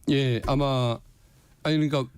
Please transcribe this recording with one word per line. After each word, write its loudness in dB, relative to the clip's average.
예, 2
아마, 0
아니, 0
그러니까 0